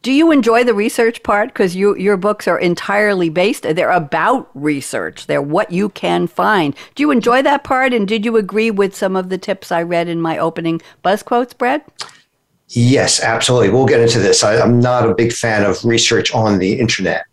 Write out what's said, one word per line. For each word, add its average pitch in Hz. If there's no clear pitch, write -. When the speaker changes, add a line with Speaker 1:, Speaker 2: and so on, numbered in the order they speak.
Speaker 1:
Do 254
you 320
enjoy 240
the 240
research 226
part? 220
'Cause 185
you, 196
your 196
books 208
are 180
entirely 190
based, 180
they're 156
about 175
research. 135
They're 147
what 170
you 196
can 175
find. 180
Do 277
you 302
enjoy 247
that 277
part? 262
And 214
did 208
you 226
agree 214
with 196
some 190
of 185
the 185
tips 190
I 170
read 170
in 170
my 165
opening 165
buzz -
quotes, 240
Brad? 269
Speaker 2:
Yes, 120
absolutely. 113
We'll 131
get 127
into 117
this. 95
I, 110
I'm 120
not 123
a -
big 117
fan 107
of 98
research 117
on 110
the 95
internet. 92